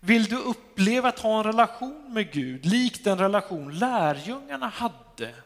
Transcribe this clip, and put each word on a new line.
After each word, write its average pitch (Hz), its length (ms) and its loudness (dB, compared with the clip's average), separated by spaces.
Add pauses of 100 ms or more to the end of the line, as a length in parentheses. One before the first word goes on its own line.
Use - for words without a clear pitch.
Vill 220 240 4
du 208 120 -2
uppleva 247 720 0
att 240 100 -2
ha 220 200 2
en 214 60 0
relation 254 680 0
med 214 200 -2
Gud, 131 340 -4
likt 240 380 2
den 196 140 2
relation 180 600 0
lärjungarna 240 880 -2
hade - 680 -8 (120)